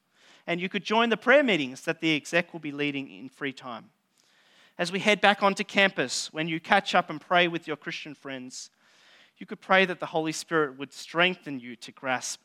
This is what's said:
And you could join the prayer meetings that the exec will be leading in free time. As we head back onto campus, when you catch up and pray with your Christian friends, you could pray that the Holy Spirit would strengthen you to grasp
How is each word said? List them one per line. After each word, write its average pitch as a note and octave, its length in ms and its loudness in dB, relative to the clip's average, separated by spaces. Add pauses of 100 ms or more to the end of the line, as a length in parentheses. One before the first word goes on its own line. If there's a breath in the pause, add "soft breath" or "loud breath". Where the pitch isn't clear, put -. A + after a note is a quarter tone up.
(460 soft breath)
And E3+ 140 -2
you F#3 80 -4
could G3+ 160 -6
join A3+ 240 2
the G#3+ 80 2
prayer C4+ 260 6
meetings D3+ 400 0
that E3 180 -4
the D#3+ 140 2
exec - 380 -2
will E3+ 80 -12
be D3 120 -8
leading C#3+ 380 -4
in G2 180 -16
free C#3 240 -8
time. A2 380 -14 (840 soft breath)
As F3 140 -2
we G3 80 -2
head G#3 220 2
back G3+ 220 4
onto G3 220 2
campus, F#3 680 0
when D#3 160 -4
you D#3+ 100 -4
catch - 360 2
up F3+ 160 2
and D3+ 100 -8
pray F3 260 4
with E3+ 220 -4
your D3 80 -4
Christian D#3+ 380 -12
friends, C3 560 -14 (680 soft breath)
you F#3+ 80 -16
could - 140 -12
pray F#3+ 240 6
that F3 160 -2
the D3+ 60 -6
Holy D#3+ 260 -2
Spirit D3+ 440 -2
would C#3 160 -12
strengthen E3 680 -2
you A#2+ 160 -12
to - 160 -18
grasp - 520 -6